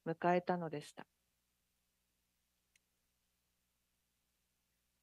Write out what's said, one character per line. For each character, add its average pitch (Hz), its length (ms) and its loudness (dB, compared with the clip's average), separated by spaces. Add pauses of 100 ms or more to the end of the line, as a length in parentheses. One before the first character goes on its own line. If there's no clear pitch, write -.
迎 175 280 2
え 180 60 4
た 180 160 0
の 170 140 -4
で 147 100 -6
し - 140 -14
た。 - 120 -16 (4000)